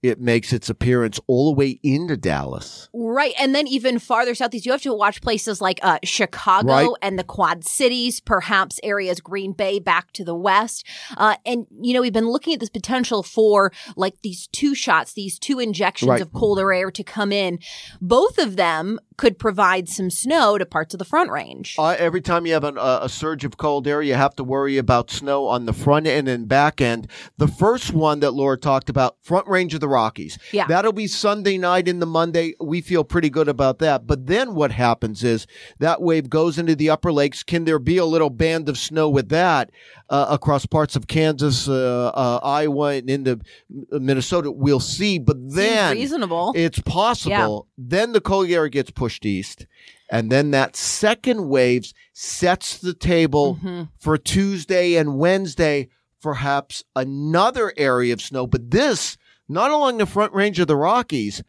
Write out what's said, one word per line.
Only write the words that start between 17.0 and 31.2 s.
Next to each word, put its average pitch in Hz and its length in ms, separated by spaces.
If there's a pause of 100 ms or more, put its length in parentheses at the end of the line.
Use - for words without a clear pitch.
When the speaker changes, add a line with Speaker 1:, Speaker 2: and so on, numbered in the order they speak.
Speaker 2:
come 202 300
in. 185 260 (400)
Both 247 380
of 226 180
them 175 440 (180)
could 226 200
provide 185 520
some 185 200
snow 240 480
to 196 80
parts 160 280
of 190 60
the 190 40
Front 330 260
Range. 101 480
Speaker 1:
Uh, 160 220
every 170 220
time 170 240
you 165 80
have 151 100
an, 143 140
uh, 127 240
a 123 80
surge 156 340
of 131 140
cold 143 280
air, 147 160
you 143 120
have 139 240
to 135 80
worry 135 320
about 120 340
snow 139 360
on 120 180
the 113 80
front 147 340
end 139 220
and 120 180
back 139 320
end. 117 300 (280)
The 147 120
first 220 420
one 151 300
that 143 100
Laura 135 260
talked 135 320
about, 127 320
Front 190 280
Range 185 240
of 156 80
the 147 80
Rockies. 110 480 (160)
Speaker 2:
Yeah. - 140
Speaker 1:
That'll 202 260
be 208 140
Sunday 202 500